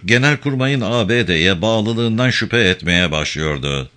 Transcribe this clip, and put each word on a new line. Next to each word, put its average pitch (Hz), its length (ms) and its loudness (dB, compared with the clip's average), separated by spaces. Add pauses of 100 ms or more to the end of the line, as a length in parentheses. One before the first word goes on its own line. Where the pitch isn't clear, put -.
Genelkurmay'ın 135 760 0
A 110 280 0
B 120 180 2
D'ye 85 340 2
bağlılığından 113 680 0
şüphe 113 300 0
etmeye 87 520 2
başlıyordu. 73 840 -4